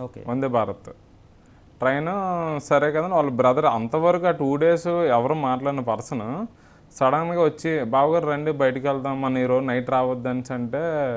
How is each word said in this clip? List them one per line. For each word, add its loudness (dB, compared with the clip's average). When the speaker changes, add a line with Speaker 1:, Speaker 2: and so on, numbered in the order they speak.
Speaker 1:
ఓకే. -14
Speaker 2:
వందే -2
భారత్ -2
ట్రైన్. -2
సరే 2
కదా 0
అని -2
వాళ్ళ 2
బ్రదర్ 4
అంతవరకు 2
ఆ 6
టూ 0
డేస్ 2
ఎవరు 2
మాట్లాడిన -2
పర్సన్ -6
సడన్గా 2
వచ్చి, 0
"బావగారు 2
రండి -2
బయటికి 0
వెళ్దాం, -2
మన 0
ఈరోజు 2
నైట్ -2
రావద్దు" 0
అనేసి -4
అంటే -4